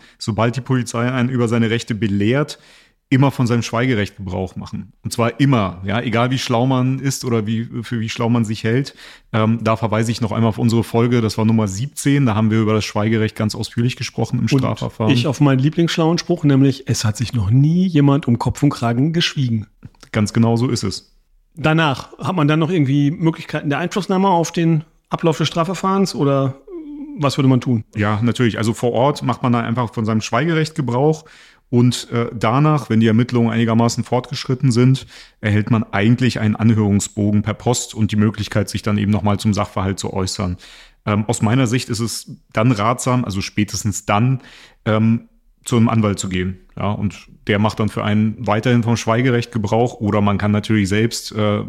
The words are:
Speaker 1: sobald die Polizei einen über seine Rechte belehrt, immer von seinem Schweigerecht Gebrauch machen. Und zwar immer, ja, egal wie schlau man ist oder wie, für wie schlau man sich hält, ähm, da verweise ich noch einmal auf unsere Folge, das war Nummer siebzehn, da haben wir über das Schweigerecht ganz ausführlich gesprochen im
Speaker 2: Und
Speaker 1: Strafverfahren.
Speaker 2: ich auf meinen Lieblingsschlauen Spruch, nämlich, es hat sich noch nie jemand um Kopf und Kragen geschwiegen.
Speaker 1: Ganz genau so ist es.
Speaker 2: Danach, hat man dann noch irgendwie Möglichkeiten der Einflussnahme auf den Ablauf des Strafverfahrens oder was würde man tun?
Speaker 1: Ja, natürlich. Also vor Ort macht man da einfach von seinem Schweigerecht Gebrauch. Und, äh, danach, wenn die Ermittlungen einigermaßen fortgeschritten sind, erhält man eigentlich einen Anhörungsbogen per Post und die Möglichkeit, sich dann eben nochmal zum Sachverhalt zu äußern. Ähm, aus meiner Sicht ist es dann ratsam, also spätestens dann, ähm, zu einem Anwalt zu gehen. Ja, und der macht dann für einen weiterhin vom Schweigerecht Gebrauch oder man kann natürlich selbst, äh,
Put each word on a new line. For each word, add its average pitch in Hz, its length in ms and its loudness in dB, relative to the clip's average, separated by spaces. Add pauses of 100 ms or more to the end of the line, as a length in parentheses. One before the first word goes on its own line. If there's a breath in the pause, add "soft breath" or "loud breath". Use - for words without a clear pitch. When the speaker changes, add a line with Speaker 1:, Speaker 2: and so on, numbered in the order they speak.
(160 loud breath)
Speaker 1:
sobald 117 400 -2
die 127 60 -6
Polizei 123 500 -2
einen 123 160 -2
über 123 180 0
seine 113 220 2
Rechte 113 260 -4
belehrt, 107 640 -2 (500 soft breath)
immer 135 220 4
von 127 160 0
seinem 117 160 2
Schweigerecht 117 540 -2
Gebrauch 92 400 -8
machen. 98 360 -12 (120)
Und 110 80 -6
zwar 117 260 -2
immer, 107 460 2
ja, 104 160 -2
egal 120 320 0
wie 131 80 -2
schlau 120 260 0
man 131 320 0
ist 131 260 -4
oder 117 220 -2
wie, 113 220 -4 (140)
für 117 180 -6
wie 110 80 -4
schlau 117 200 -4
man 117 160 2
sich 107 200 -6
hält, 123 320 -2 (360 loud breath)
ähm, 113 300 2
da 110 140 2
verweise 113 340 -2
ich 113 100 -4
noch 107 120 -2
einmal 113 160 2
auf 107 100 -2
unsere 117 240 2
Folge, 120 380 2
das 110 180 -2
war 110 60 0
Nummer 110 240 2
siebzehn, 139 580 -2
da 110 80 2
haben 110 160 2
wir 110 80 2
über 110 160 2
das 107 100 0
Schweigerecht 107 520 -2
ganz 110 180 -2
ausführlich 120 400 -4
gesprochen 123 460 -4
im 117 120 0
Speaker 2:
Und 139 60 4
Speaker 1:
Strafverfahren. 113 540 -2
Speaker 2:
ich 123 160 2
auf 131 120 -4
meinen 135 200 4
Lieblingsschlauen 160 580 0
Spruch, - 240 -4
nämlich, 135 460 2
es 113 160 -2
hat 107 120 0
sich 117 160 -6
noch 104 160 0
nie 151 380 4
jemand 143 400 4
um 120 140 2
Kopf - 240 -4
und 143 60 4
Kragen 127 420 0
geschwiegen. 123 560 -2 (420)
Speaker 1:
Ganz 107 220 0
genau 117 240 2
so 117 100 0
ist - 160 -2
es. - 340 -8 (380)
Speaker 2:
Danach, 156 640 -2
hat - 160 -6
man 151 140 0
dann 156 100 2
noch 160 120 0
irgendwie 143 420 2
Möglichkeiten 160 580 -4
der 139 80 -2
Einflussnahme 190 480 -2
auf 170 240 2
den 165 320 2 (280)
Ablauf 165 280 0
des 156 80 0
Strafverfahrens 185 720 -2
oder 139 400 0 (640)
was 147 180 0
würde 135 100 4
man 127 120 4
tun? 113 240 -2 (100)
Speaker 1:
Ja, 107 260 0
natürlich. 113 380 0
Also 107 160 -2
vor 120 160 -2
Ort 135 320 0
macht 127 220 -4
man 120 80 2
da 120 80 2
einfach 113 340 -4
von 113 100 -4
seinem 110 180 0
Schweigerecht 156 520 -2
Gebrauch. 143 500 0 (440 loud breath)
Und, 123 440 2
äh, 120 200 -2
danach, 131 580 2
wenn 110 100 4
die 113 80 6
Ermittlungen 117 420 2
einigermaßen 113 540 2
fortgeschritten 127 640 -2
sind, 127 340 4 (360 loud breath)
erhält 104 280 2
man 110 140 2
eigentlich 117 560 2
einen 110 160 0
Anhörungsbogen 104 880 2
per 104 120 -4
Post - 380 -2
und 107 200 -2
die 107 40 0
Möglichkeit, 104 520 0
sich - 140 -8
dann 104 160 -2
eben 101 120 0
nochmal 104 300 0
zum 110 120 0
Sachverhalt 95 460 -2
zu 98 140 -8
äußern. 92 460 -4 (480 loud breath)
Ähm, 107 200 0
aus - 160 -2
meiner 120 240 2
Sicht 123 220 -2
ist 107 100 -4
es - 320 -8 (220)
dann 113 180 2
ratsam, 123 540 0
also 98 160 -4
spätestens - 640 -4
dann, 123 360 2 (420 loud breath)
ähm, 110 440 2 (360)
zu 123 120 -2
einem 113 120 4
Anwalt 107 320 0
zu 98 80 -6
gehen. 92 320 -6 (160)
Ja, 101 160 -4
und - 340 -6 (220)
der 104 100 2
macht 104 220 0
dann 107 80 0
für 107 160 -6
einen 107 420 0
weiterhin 110 380 2
vom 117 120 2
Schweigerecht 120 540 0
Gebrauch 113 440 0
oder 104 260 0
man 101 180 2
kann 104 140 0
natürlich 104 360 0
selbst, 110 440 -2
äh, 104 360 -2